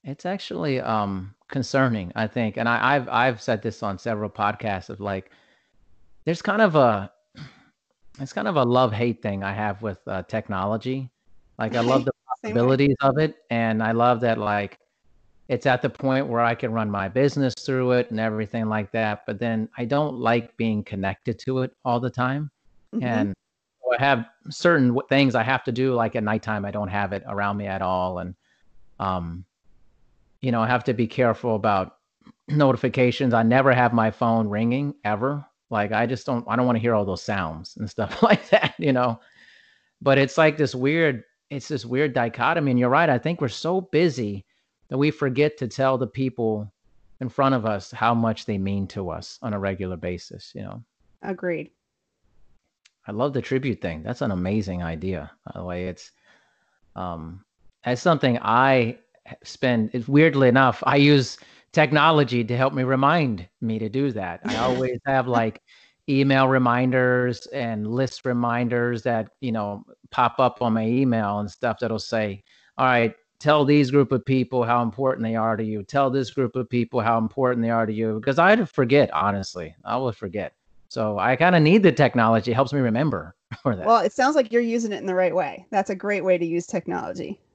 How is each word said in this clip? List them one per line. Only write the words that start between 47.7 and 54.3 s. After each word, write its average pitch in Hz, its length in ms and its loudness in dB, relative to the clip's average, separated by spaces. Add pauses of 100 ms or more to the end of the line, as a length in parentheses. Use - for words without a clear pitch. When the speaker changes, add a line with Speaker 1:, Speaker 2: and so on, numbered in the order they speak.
Speaker 1:
how 117 220 0
much 113 320 0
they 101 140 -4
mean 98 300 -2
to 95 200 -8
us - 320 -12
on 104 120 -6
a 101 60 -4
regular 95 380 -6
basis, - 560 -10
you - 80 -12
know? 113 220 -14 (400)
Speaker 2:
Agreed. 180 480 -8 (1400)
Speaker 1:
I 104 60 -12
love 135 200 -2
the 131 80 -2
tribute 131 400 -4
thing. 80 220 -8
That's 123 180 -8
an 127 100 -2